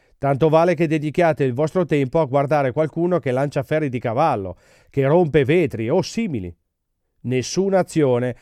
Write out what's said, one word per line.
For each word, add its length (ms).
tanto 300
vale 260
che 140
dedichiate 560
il 100
vostro 300
tempo 340
a 80
guardare 460
qualcuno 480
che 100
lancia 320
ferri 260
di 120
cavallo, 580
che 160
rompe 380
vetri 440
o 140
simili. 500
Nessuna 580
azione 640